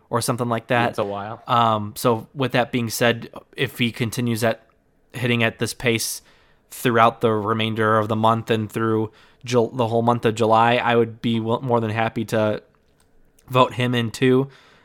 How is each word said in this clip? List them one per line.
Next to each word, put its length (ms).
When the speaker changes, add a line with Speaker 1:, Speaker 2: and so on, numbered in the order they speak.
Speaker 1:
or 120
something 280
like 180
that. 220
Speaker 2:
It's 100
a 60
while. 420
Speaker 1:
Um, 480
so 400
with 160
that 220
being 160
said, 400
if 240
he 120
continues 520
at 240
hitting 300
at 160
this 140
pace 480
throughout 500
the 100
remainder 680
of 120
the 80
month 340
and 180
through 420
Jul-, 240
the 180
whole 140
month 240
of 100
July, 400
I 200
would 260
be 180
w-, 220
more 180
than 100
happy 360
to 360
vote 260
him 220
in 160
too. 380